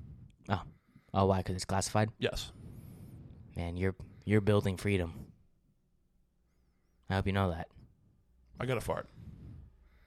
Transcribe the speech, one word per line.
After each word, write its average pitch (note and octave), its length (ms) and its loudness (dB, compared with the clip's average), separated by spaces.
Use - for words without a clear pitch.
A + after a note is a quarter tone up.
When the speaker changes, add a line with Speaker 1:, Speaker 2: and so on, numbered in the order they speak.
Speaker 1:
Oh. G2+ 140 0
Oh, G2 140 6
why? F#2+ 160 4
'Cause F2+ 140 -2
it's F#2 100 -4
classified? G#2+ 420 2
Speaker 2:
Yes. - 320 -2
Speaker 1:
Man, F2 200 -4
you're, F#2 180 2
you're G#2 160 6
building G2+ 380 4
freedom. F2+ 480 0
I F#2+ 60 2
hope F#2+ 100 2
you F#2+ 80 2
know G2 160 4
that. E2 180 -6
Speaker 2:
I - 60 -4
got B2 140 0
a - 20 -4
fart. - 320 -4
<laughs> - 60 -20